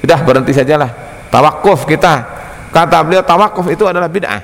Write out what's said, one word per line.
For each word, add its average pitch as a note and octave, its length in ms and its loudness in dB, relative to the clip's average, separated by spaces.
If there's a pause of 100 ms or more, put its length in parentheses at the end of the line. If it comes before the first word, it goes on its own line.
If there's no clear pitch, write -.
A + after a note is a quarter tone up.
Sudah, D#3 160 2
berhenti C3 320 2
sajalah, C#3+ 320 2 (480)
tawakuf D3+ 560 2
kita. D3+ 400 0 (400)
Kata E3 320 2
beliau, F3+ 240 0
tawakuf F#3+ 480 0
itu G3 160 0
adalah F3 160 -2
bid'ah. D#3+ 380 -6